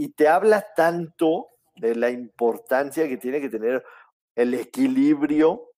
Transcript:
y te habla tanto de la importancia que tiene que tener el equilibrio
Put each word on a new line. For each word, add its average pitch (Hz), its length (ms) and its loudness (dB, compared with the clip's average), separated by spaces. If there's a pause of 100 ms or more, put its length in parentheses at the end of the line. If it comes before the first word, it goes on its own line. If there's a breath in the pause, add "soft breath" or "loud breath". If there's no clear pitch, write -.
y 143 60 -8
te 151 180 2
habla 202 380 4 (100)
tanto 170 720 0 (280)
de 117 200 -2
la 120 140 0
importancia 123 1000 -2
que 131 100 -6
tiene 127 220 -6
que 139 100 -8
tener 113 340 -4 (520 loud breath)
el 123 200 0
equilibrio 147 1080 0 (140)